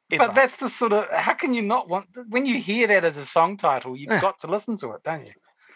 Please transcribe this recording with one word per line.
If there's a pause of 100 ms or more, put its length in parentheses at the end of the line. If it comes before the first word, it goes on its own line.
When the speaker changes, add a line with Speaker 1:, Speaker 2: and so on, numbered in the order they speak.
(120)
Speaker 1:
ever.
Speaker 2:
But
that's
the
sort
of,
how
can
you
not
want, (200)
when
you
hear
that
as
a
song
title,
you've
Speaker 1:
Yeah.
Speaker 2:
got
to
listen
to
it,
don't
you? (420)